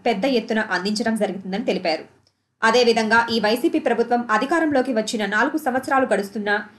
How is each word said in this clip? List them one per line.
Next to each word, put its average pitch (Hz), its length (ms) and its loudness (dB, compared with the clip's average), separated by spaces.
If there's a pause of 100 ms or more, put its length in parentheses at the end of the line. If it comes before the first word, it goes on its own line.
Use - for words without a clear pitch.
పెద్ద 226 200 0
ఎత్తున 226 340 0
అందించడం 214 560 -2
జరుగుతుందని 190 480 -4
తెలిపారు. 175 600 -4 (380)
అదేవిధంగా 226 720 4
ఈ 226 80 0
వైసీపీ 240 400 0
ప్రభుత్వం 240 520 0
అధికారంలోకి 269 640 0
వచ్చిన 214 320 -2
నాలుగు 226 320 0
సంవత్సరాలు 269 480 0
గడుస్తున్నా 208 580 -2 (160)